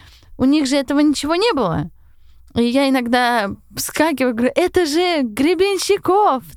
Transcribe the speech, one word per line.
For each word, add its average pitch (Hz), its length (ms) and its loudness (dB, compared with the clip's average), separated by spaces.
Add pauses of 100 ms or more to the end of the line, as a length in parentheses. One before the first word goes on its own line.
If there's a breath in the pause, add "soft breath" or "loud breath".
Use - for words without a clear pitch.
(380 soft breath)
у 247 80 0
них 285 220 2
же 277 100 0
этого 277 220 0
ничего 302 360 0
не 453 180 0
было. 190 360 -2 (640)
И 233 80 0
я 269 260 2
иногда 240 640 0 (240)
вскакиваю, 262 580 -2
говорю: 233 220 -2
«Это 359 320 0
же 330 340 0
Гребенщиков! 349 1200 0 (140)